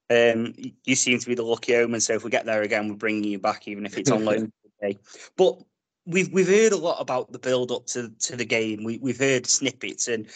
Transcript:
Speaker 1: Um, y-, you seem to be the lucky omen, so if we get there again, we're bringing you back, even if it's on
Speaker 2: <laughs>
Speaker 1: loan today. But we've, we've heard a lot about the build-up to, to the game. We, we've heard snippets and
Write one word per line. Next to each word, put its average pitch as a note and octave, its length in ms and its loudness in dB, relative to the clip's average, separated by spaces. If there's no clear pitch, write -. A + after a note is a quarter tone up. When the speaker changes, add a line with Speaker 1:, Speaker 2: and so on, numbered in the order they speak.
Speaker 1:
Um, A#2 480 4
y-, - 160 -12
you B2+ 100 2
seem B2 240 2
to A#2+ 80 -8
be A#2+ 80 0
the A#2+ 80 -2
lucky A#2 320 0
omen, A#2 260 2
so A#2 120 0
if G#2 100 -2
we A2+ 80 -6
get B2+ 140 0
there A2 180 0
again, G#2+ 260 -2
we're G#2 60 -6
bringing G#2+ 300 -2
you G2+ 140 -4
back, G#2 280 -2
even G#2 180 -8
if G2+ 120 -8
it's A#2 120 0
on A2 160 2
Speaker 2:
<laughs> - 0 -
Speaker 1:
loan G#2+ 260 0
today. G2+ 160 -2
But F#3 240 2
we've, E3+ 260 -2
we've F#3 140 4
heard G#3+ 240 6
a G3 60 0
lot D#3+ 220 -2
about C3 320 -4
the A#2+ 60 -14
build-up B2 500 -2
to, A#2+ 220 -6
to - 260 -6
the A#2+ 100 -4
game. A2 380 0
We, A2+ 140 -4
we've A#2+ 220 -4
heard C3+ 260 2
snippets - 640 -2
and A2 280 -4